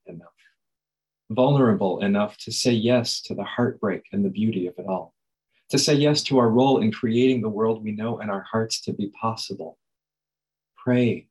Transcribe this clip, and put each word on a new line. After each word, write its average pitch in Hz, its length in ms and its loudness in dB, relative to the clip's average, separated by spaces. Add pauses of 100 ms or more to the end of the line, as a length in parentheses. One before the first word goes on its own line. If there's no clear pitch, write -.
enough, 85 220 -18 (1000)
vulnerable 113 720 2
enough 101 360 0
to - 140 -12
say 123 200 0
yes 117 500 0
to - 120 -10
the 95 80 -8
heartbreak - 680 -4
and 101 120 0
the 95 60 0
beauty 95 380 -2
of 90 100 -14
it 95 80 -12
all, - 260 -6 (580)
to 147 80 2
say 151 160 2
yes 147 280 2
to 135 160 0
our 120 100 4
role 127 300 4
in 110 140 0
creating 123 500 2
the 110 60 -2
world 110 340 -2
we 107 80 -8
know 110 300 -6
in 104 100 -8
our 98 120 -6
hearts 113 400 -4
to - 100 -6
be 101 160 -6 (120)
possible. - 560 -8 (1000)
Pray 123 540 0